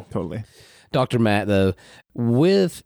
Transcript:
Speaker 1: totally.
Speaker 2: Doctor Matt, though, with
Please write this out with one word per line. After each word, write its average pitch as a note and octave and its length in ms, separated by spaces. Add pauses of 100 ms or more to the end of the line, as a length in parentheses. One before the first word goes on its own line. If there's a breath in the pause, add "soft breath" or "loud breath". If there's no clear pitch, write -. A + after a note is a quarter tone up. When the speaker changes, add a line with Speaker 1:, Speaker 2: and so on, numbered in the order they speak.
(120)
Speaker 1:
totally. G#2+ 320 (460 loud breath)
Speaker 2:
Doctor B2+ 280
Matt, G#2 300
though, F#2+ 260 (400 loud breath)
with D#3+ 720